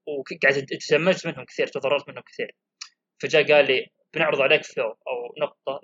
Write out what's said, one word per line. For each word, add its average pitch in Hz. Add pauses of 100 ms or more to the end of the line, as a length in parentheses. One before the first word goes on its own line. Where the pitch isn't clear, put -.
وقاعد 139
تزمجت 160
منهم 135
كثير، -
تضررت 135
منهم 127
كثير. - (640)
فجاء 147
قال 147
لي: 127 (240)
بنعرض 151
عليك 139
فلو -
أو 120
نقطة، 143